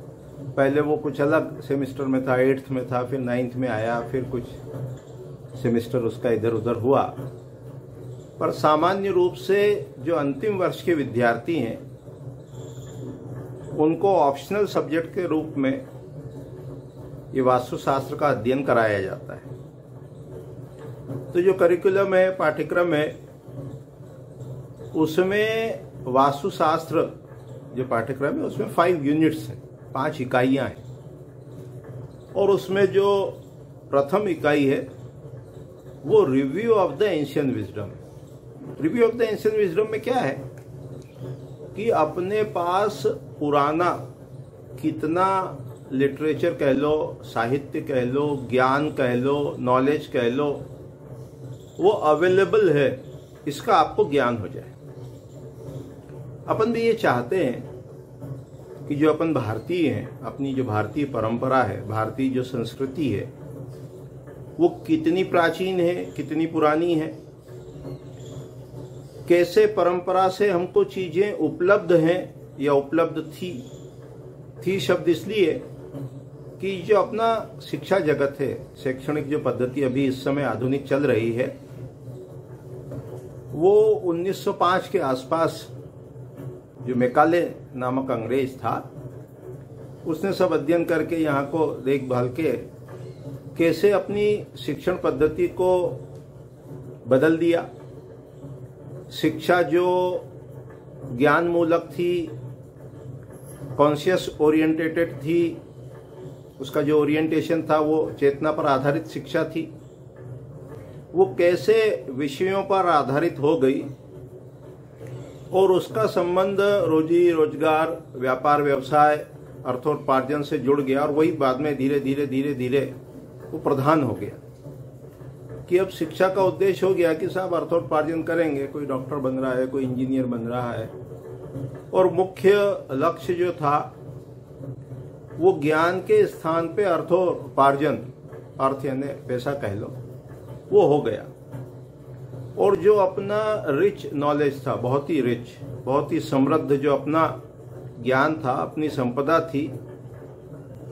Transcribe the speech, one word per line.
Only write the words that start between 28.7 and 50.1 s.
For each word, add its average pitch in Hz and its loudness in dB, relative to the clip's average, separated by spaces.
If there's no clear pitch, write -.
units 151 2
हैं, - -12
पांच 139 -2
इकाइयां 131 2
हैं, - -10
और 196 4
उसमें 196 4
जो 196 4
प्रथम 160 4
इकाई 147 4
है 135 4
वो 196 8
Review 139 2
of 151 2
the 208 4
Ancient 143 0
Wisdom। 101 -6
Review 233 2
of 226 2
the 233 0
Ancient 214 0
Wisdom 208 0
में 214 -4
क्या 254 0
है 156 -2
कि 214 -2
अपने 185 0
पास 185 0
पुराना 151 4
कितना 156 0
लिटरेचर 139 2
कह 143 2
लो, 151 2
साहित्य 131 -2
कह 135 0
लो, 135 0
ज्ञान 131 4
कह 123 2
लो, 143 0
knowledge 131 4
कह 120 2